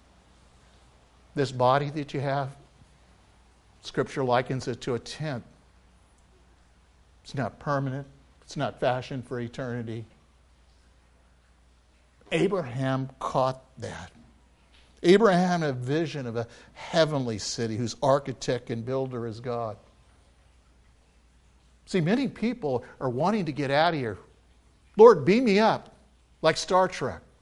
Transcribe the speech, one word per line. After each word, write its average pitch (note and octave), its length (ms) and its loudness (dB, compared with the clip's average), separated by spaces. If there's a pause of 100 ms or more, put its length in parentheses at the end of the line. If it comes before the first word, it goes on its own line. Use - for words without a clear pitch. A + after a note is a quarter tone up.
(1300)
This C3 180 -2
body B2+ 360 2
that C#3+ 240 -8
you C#3+ 80 -6
have, C#3 300 -4 (1300)
Scripture C#3 440 -6
likens B2+ 440 -2
it A#2+ 140 -8
to C3 120 -4
a A#2 40 -2
tent. C#3 440 -10 (1800)
It's - 120 -16
not B2 260 -6
permanent. C#3 460 -4 (360)
It's - 140 -18
not C3 240 -6
fashioned B2+ 460 -4
for B2+ 120 -8
eternity. A#2+ 680 -10 (2250)
Abraham C3+ 760 -2 (120)
caught C3 420 -2 (160)
that. - 320 -12 (920)
Abraham F3+ 580 6
had D#3 100 0
a - 20 -2
vision C3+ 540 -4
of A#2 100 -8
a A#2 100 -4 (280)
heavenly C#3+ 640 0
city A2 380 -6
whose A#2 260 -6
architect C3+ 680 -2
and A2+ 140 -6
builder B2+ 420 -6
is A2 120 -10
God. A#2 380 -8 (2000)
See, G3 140 0
many A3 260 0
people F3+ 580 -4 (160)
are C3+ 80 -2
wanting F3 360 0
to D#3 80 -4
get C3+ 180 -4
out D#3+ 240 4
of D3 60 -4
here. A2 180 -6 (800)
"Lord, G3+ 280 10
beam G#3+ 200 4
me G3+ 160 4
up," F#3+ 340 2 (480)
like D#3+ 140 4
Star F#3 320 2
Trek. A2+ 340 -8 (200)